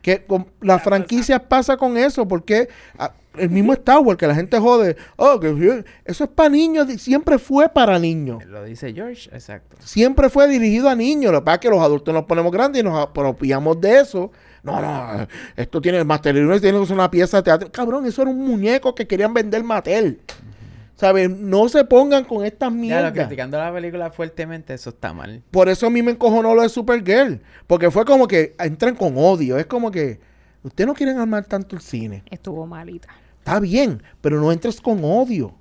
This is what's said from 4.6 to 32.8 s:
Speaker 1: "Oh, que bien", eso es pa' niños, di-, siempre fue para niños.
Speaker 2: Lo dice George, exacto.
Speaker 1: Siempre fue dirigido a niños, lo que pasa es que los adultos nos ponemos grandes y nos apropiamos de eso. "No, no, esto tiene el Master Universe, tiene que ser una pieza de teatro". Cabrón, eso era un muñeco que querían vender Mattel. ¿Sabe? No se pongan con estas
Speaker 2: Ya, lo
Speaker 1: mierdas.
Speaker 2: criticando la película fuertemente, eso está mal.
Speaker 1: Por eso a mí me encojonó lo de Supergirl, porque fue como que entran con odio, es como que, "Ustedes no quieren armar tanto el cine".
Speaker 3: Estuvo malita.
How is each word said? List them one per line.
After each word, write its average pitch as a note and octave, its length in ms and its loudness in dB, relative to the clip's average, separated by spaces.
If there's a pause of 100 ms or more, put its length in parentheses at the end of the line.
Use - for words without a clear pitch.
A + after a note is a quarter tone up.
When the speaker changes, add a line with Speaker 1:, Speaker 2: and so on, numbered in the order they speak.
Speaker 1:
"Oh, B3+ 220 4
que D#3 140 -2
bien", F#3+ 320 2 (220)
eso F#3+ 180 -6
es C#4 60 -8
pa' D#4+ 180 2
niños, D4+ 380 2
di-, B3+ 120 -10
siempre C#4+ 400 0
fue C#4+ 300 2
para G#3+ 300 2
niños. D3+ 480 -4
Speaker 2:
Lo G2+ 180 -16
dice A2+ 300 -14
George, A#3 400 -16
exacto. - 460 -20
Speaker 1:
Siempre C4 500 2
fue C#4 180 4
dirigido A#3+ 400 2
a C4 60 2
niños, B3+ 360 0
lo D3+ 100 4
que C3 40 -16
pasa D#3 120 2
es F3 40 -4
que B3 80 0
los G3 140 4
adultos D3 320 0
nos D#3 100 -2
ponemos E3+ 280 0
grandes C4 280 0
y A3+ 40 0
nos E3+ 140 -2
apropiamos C#3+ 840 -2
de G#3+ 180 4
eso. G3+ 300 -4 (320)
"No, - 180 -6
no, A#2+ 460 -8 (300)
esto C3 240 -6
tiene F3 180 0
el E3 80 0
Master D3+ 300 0
Universe, D#3+ 260 2
tiene G3+ 180 2
que G3 60 -2
ser F#3 80 -4
una F#3 160 0
pieza F3+ 280 2
de F#3 40 2
teatro". E3+ 300 0
Cabrón, B3 340 -4
eso B3+ 160 -4
era C4 80 0
un C4 160 -6
muñeco B3 480 -2
que A3+ 120 -8
querían G#3 280 -2
vender A3 300 -2
Mattel. G3+ 560 -2 (760)
¿Sabe? F#3+ 320 2
No G3 400 0
se C#4 160 4
pongan C4+ 400 4
con G#3 200 -6
estas G#3+ 260 -6
Speaker 2:
Ya, A3+ 40 -6
lo A#3 60 -6
Speaker 1:
mierdas. F3 320 -2
Speaker 2:
criticando C3+ 460 -6
la E3 140 -6
película E3+ 380 -10
fuertemente, D#3+ 640 -12
eso B2+ 160 -14
está A2 220 -12
mal. G#2+ 380 -16
Speaker 1:
Por F#3 180 6
eso F#3 200 0
a - 20 2
mí A#3 120 0
me A#3+ 100 0
encojonó A3+ 420 2
lo A#3 80 6
de A#3 60 2
Supergirl, A3+ 720 0 (260)
porque E3+ 240 2
fue G#3 140 0
como C4 240 4
que D#3+ 320 0
entran F3 340 -2
con F3+ 220 -4
odio, D3 420 2
es D#3+ 80 -4
como A#3 240 -4
que, D3 300 -6 (420)
"Ustedes F3+ 240 -4
no C#4+ 80 -2
quieren C4 240 -2
armar A3 280 -4
tanto G3 280 -8
el E3 80 -14
cine". A2 480 -10
Speaker 3:
Estuvo D#3+ 360 -14
malita. E3+ 420 -18 (300)